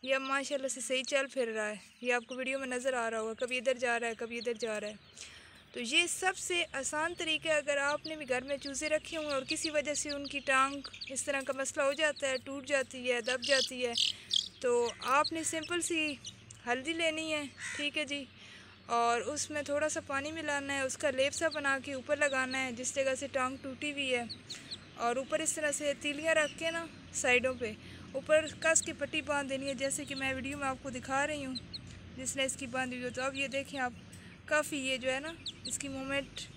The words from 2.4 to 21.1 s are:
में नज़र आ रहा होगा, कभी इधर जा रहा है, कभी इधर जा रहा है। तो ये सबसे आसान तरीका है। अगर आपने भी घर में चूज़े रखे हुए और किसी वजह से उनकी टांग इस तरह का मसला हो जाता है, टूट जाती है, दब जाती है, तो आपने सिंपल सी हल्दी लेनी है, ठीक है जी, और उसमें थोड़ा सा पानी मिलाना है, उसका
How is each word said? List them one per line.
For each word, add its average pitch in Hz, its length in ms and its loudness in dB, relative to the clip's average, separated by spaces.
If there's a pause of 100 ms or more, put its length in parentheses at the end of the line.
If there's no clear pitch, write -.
में 269 100 -4
नज़र 254 260 0
आ 233 140 0
रहा 226 120 -2
होगा, 220 160 -2
कभी 254 220 -2
इधर 254 200 2
जा 240 180 2
रहा 233 120 0
है, 226 80 -4
कभी 233 220 -6
इधर 233 180 -2
जा 220 220 -2
रहा 208 120 -6
है। 208 80 -12 (760)
तो 240 80 -6
ये 302 260 4
सबसे 370 540 0 (120)
आसान 302 400 0
तरीका 320 360 0
है। 311 80 6
अगर 285 220 2
आपने 302 360 0
भी 302 100 -8
घर 254 180 0
में 277 140 -2
चूज़े 285 320 -4
रखे 311 260 0
हुए 302 180 -2
और 269 120 0
किसी 311 240 -2
वजह 294 260 2
से 294 160 -2
उनकी 285 300 -4
टांग 269 400 4 (280)
इस 262 160 -4
तरह 277 160 0
का 262 160 -2
मसला 269 260 0
हो 277 100 4
जाता 294 320 2
है, 262 140 2
टूट 277 260 -8
जाती 262 400 0
है, 240 160 4
दब 247 200 0
जाती 254 380 4
है, 233 140 0 (680)
तो 240 240 6 (260)
आपने 311 340 4
सिंपल 320 360 0
सी 311 360 2 (480)
हल्दी 254 280 0
लेनी 320 360 0
है, 294 160 -2 (300)
ठीक 294 200 -2
है 302 100 0
जी, 277 200 -4 (640)
और 233 340 4
उसमें 294 400 -2
थोड़ा 294 240 2
सा 311 140 -2
पानी 277 300 -2
मिलाना 285 400 -2
है, 277 140 0
उसका 277 260 0